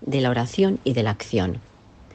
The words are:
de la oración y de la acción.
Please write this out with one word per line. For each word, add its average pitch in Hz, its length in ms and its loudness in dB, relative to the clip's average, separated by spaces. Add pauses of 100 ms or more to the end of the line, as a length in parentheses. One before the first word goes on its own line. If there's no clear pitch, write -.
de 135 200 -2
la 127 100 2
oración 123 540 2
y 135 100 0
de 120 80 0
la 110 80 0
acción. 107 500 -2 (540)